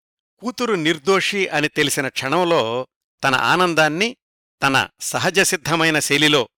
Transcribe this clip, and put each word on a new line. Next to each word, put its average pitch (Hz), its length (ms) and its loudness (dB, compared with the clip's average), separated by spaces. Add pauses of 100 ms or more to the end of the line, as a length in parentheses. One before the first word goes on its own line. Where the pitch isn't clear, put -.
(380)
కూతురు 233 360 -6
నిర్దోషి 185 720 0
అని 151 200 -2
తెలిసిన 143 400 -2
క్షణంలో 131 800 0 (360)
తన 135 120 2
ఆనందాన్ని 160 840 0 (460)
తన 131 260 0 (100)
సహజసిద్ధమైన 160 1000 0
శైలిలో 143 580 2